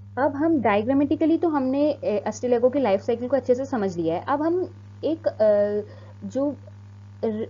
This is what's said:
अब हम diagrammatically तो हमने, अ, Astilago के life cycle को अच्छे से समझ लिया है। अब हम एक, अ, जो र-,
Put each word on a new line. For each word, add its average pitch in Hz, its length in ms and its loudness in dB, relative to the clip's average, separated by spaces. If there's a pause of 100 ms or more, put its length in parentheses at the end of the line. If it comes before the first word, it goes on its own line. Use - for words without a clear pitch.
(180)
अब 285 180 2
हम 311 260 2
diagrammatically 277 800 2
तो 349 80 2
हमने, 285 440 2
अ, 208 360 -2
Astilago 240 440 2
के 285 60 2
life 208 220 2
cycle 240 260 -2
को 262 80 0
अच्छे 254 200 2
से 269 100 -4
समझ 196 320 -2
लिया 165 180 0
है। - 120 -6
अब 285 140 0
हम 339 340 0 (280)
एक, 320 240 -2
अ, 208 540 2 (460)
जो 269 280 -2 (680)
र-, 220 260 -2